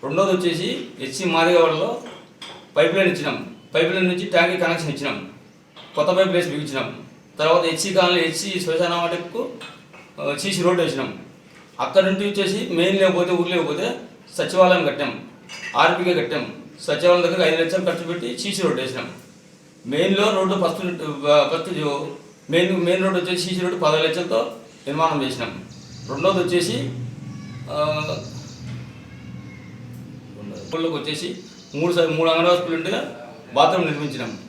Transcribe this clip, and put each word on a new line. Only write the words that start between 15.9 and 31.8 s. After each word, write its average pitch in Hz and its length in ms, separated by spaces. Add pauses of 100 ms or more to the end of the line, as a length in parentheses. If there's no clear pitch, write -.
కట్టాం. 156 400 (280)
సచివాలయం 175 420
దగ్గర 165 300
ఐదు 160 100
లక్షలు 185 220
ఖర్చు 170 180
పెట్టి 165 340
సీసీ 190 240
రోడ్డు 135 200
వేసినాం. 127 280 (800)
మెయిన్లో 196 480
రోడ్డు 190 180
ఫస్ట్, 180 320 (420)
ఆ, 147 260
ఫస్ట్ 165 260
జో-, 151 260 (440)
మెయిన్, 175 360
మెయిన్ 185 180
రోడ్డు 180 160
వచ్చేసి 180 300
సీసీ 180 120
రోడ్డు 175 160
పదహారు 156 300
లక్షలతో 160 440 (360)
నిర్మాణం 151 360
చేసినాం. 123 380 (480)
రెండోది 180 300
వచ్చేసి, 175 500 (840)
ఆ, - 200 (2750)
ఊళ్ళోకి 165 200
వచ్చేసి 151 400 (400)
మూడు 170 180